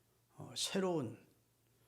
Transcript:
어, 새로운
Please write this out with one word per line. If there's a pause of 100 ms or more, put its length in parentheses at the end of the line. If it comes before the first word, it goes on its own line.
(360)
어,
새로운 (720)